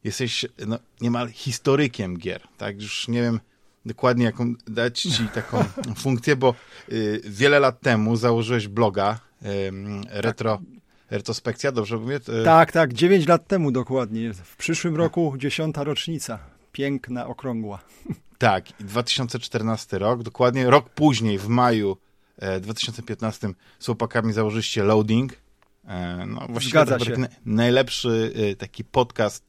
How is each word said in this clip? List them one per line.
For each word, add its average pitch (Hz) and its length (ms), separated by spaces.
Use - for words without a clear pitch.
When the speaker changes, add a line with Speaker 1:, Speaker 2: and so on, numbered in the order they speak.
Speaker 1:
jesteś, 117 420
no, 113 120
niemal 120 280
historykiem 120 880
gier, 87 240
tak? 104 240
Już - 260
nie 120 140
wiem 117 180
dokładnie, 120 400
jaką 120 280
dać 117 340
ci 123 300
Speaker 2:
<laughs> - 20
Speaker 1:
taką - 300
funkcję, 135 400
bo, 127 200
y, 110 340
wiele 131 340
lat 131 220
temu 113 340
założyłeś 113 520
bloga, 104 520
ym, 98 420
retro-, 107 480
Speaker 2:
Tak. 95 80
Speaker 1:
retrospekcja, 117 600
dobrze 113 260
mówię? 120 180
Y, - 40
Speaker 2:
Tak, 156 260
tak, 156 220
dziewięć 170 340
lat 170 200
temu 165 240
dokładnie. 117 600
W 92 240
przyszłym 165 360
Speaker 1:
Tak. 151 60
Speaker 2:
roku 165 380
dziesiąta 151 460
rocznica. 143 560
Piękna, 127 560
okrągła. 113 520
<laughs> - 60
Speaker 1:
Tak, 98 380
i 107 40
dwa 104 200
tysiące 120 360
czternasty 110 600
rok, 117 240
dokładnie 123 460
rok 143 200
później, 113 500
w 101 80
maju, 113 500
e, 95 220
dwa 101 140
tysiące 117 300
piętnastym 107 520
z - 60
chłopakami 113 480
założyliście 107 500
Loading. 110 500
E, 90 400
no, 110 240
właściwie 117 220
Speaker 2:
Zgadza 139 260
Speaker 1:
to 120 80
Speaker 2:
się. 117 60
Speaker 1:
taki 123 100
na-, 131 60
najlepszy, 117 880
e, 98 40
taki - 280
podcast 117 640